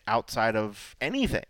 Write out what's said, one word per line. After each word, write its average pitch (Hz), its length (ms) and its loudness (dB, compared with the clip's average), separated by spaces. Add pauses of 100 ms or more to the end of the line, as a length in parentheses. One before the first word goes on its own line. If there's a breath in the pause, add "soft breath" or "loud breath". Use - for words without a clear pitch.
outside 113 500 2
of 107 440 -4
anything. 202 500 0